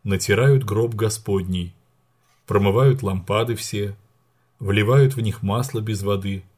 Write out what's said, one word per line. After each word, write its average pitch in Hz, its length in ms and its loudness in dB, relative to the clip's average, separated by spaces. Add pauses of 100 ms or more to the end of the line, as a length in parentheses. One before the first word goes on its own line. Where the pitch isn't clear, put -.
натирают 107 640 2
гроб 110 300 -2
Господний, 92 800 -4 (720)
промывают 107 580 2
лампады 101 520 -2
все, 101 400 -8 (640)
вливают 113 560 4
в 120 60 -4
них 107 200 -4
масло 113 400 -2
без 107 220 -6
воды, 98 400 -4 (140)